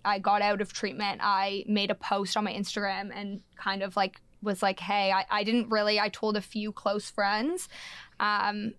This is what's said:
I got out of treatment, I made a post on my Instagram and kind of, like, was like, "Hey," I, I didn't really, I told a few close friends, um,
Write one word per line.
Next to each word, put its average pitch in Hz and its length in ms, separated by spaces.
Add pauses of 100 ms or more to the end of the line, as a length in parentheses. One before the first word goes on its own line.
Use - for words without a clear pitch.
I 202 140
got 202 240
out 208 180
of 202 100
treatment, 202 520
I 196 440
made 202 220
a 196 60
post 196 420
on 208 60
my 190 100
Instagram 202 580
and 202 300 (140)
kind 190 260
of, 190 160
like, 190 240 (220)
was 202 180
like, 190 180
"Hey," 196 320
I, 190 200
I 208 120
didn't 226 260
really, 208 300
I 208 100
told 214 280
a 196 40
few 214 300
close 208 380
friends, 220 580 (520)
um, 208 600